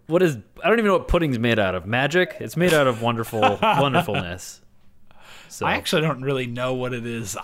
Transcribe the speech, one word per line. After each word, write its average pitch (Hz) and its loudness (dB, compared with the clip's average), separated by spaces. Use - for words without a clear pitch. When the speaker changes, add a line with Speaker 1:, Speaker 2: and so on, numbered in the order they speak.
Speaker 1:
What 170 2
is, 151 2
I 165 2
don't 226 4
even 220 2
know 196 4
what - 0
pudding's 156 2
made 117 2
out 95 2
of. 87 -6
Magic? 143 0
It's 110 -10
made 175 4
out 147 4
of 113 0
wonderful, 113 -2
Speaker 2:
<laughs> 107 2
Speaker 1:
wonderfulness. 139 0
So. - -6
Speaker 2:
I 180 2
actually 202 -2
don't 143 -2
really 131 -2
know 123 -4
what 127 -4
it 117 -8
is 117 -8